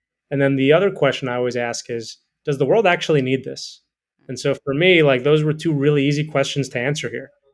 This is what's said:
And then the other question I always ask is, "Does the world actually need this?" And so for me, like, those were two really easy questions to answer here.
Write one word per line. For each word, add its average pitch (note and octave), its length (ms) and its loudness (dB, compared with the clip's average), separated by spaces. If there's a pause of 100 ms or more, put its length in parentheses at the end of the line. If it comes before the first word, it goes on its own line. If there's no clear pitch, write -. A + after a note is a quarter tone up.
(340)
And C#3 80 0
then C#3 140 2
the C3+ 160 4
other F#3+ 180 4
question C3+ 380 -2
I B2 80 -4
always B2 200 -2
ask A#2+ 320 -6
is, A#2 300 -10 (260)
"Does C#3+ 140 -4
the C#3 80 0
world G3 220 4
actually E3+ 340 0
need C3 220 -2
this?" - 360 -14 (460)
And C3+ 100 -10
so C#3 180 -2 (100)
for C3+ 100 -4
me, E3+ 300 6
like, C3 180 2
those D3+ 220 2
were D3+ 100 0
two D#3+ 180 -2
really C#3+ 320 2
easy D3 220 0
questions C#3 440 -4
to B2 100 -6
answer C3+ 280 -4
here. B2 220 -10 (240)